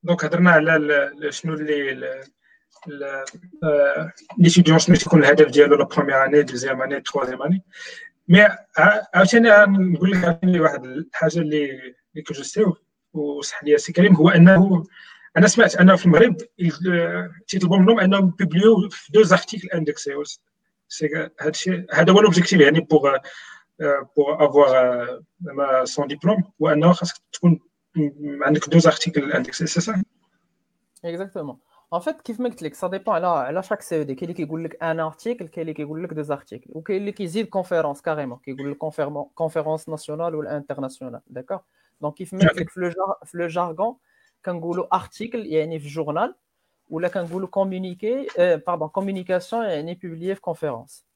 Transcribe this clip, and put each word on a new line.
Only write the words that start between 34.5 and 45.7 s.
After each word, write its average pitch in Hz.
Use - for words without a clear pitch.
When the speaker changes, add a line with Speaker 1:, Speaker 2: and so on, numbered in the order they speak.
Speaker 2:
لك 160
ان 165
ارتيكل، 170
كاين 165
اللي 160
كيقول 151
لك 170
دوز 151
ارتيكل، -
وكاين 185
اللي 202
كيزيد 202
كونفيرونس 170
كاريمون، 143
كيقول 139
لك 139
كونفيرمون-، 147
كونفيرونس 156
ناسيونال 160
ولا 151
انترناسيونال، 135
داكور؟ 135
دونك 151
كيف 190
ما 190
قلت 185
لك 165
في 185
لو 196
جار-، 190
في -
لو 170
جارغون 175
كنقولوا 175
ارتيكل 226
يعني 156